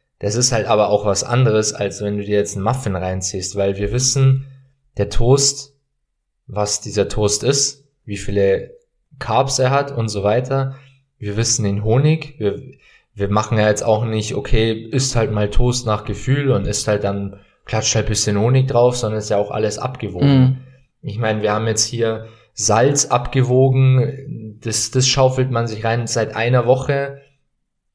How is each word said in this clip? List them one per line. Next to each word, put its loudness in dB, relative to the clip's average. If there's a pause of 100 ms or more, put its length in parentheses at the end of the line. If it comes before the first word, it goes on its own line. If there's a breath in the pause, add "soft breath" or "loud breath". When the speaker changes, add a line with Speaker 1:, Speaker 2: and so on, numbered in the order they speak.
(180 soft breath)
Speaker 1:
Das -4
ist 0
halt 0
aber 4
auch 0
was 0
anderes, 2
als -6
wenn -4
du -4
dir 0
jetzt 0
einen -4
Muffin -2
reinziehst, -6
weil 0
wir -2
wissen, 2 (520 loud breath)
der 0
Toast, 4 (720)
was -4
dieser -2
Toast -2
ist, -2 (200)
wie -10
viele 0 (420)
Carbs 0
er 2
hat -2
und -2
so -6
weiter. 0 (420 loud breath)
Wir -8
wissen 0
den -2
Honig, 2
wir, -2 (540 soft breath)
wir -2
machen 0
ja 4
jetzt 0
auch 2
nicht, -4
okay, 2
isst -4
halt 0
mal 0
Toast 2
nach -2
Gefühl -2
und 0
isst -4
halt 0
dann, -6 (240 loud breath)
klatscht -2
halt 0
bisschen -2
Honig 2
drauf, 4
sondern -4
ist -6
ja 2
auch -2
alles -2
abgewogen. 0
Speaker 2:
Mhm. 4 (460 loud breath)
Speaker 1:
Ich -8
meine, -2
wir 2
haben -2
jetzt 0
hier -4 (280 loud breath)
Salz 2
abgewogen, 0
das, -4
das 2
schaufelt 2
man 0
sich -8
rein -2
seit -4
einer 2
Woche 0 (760)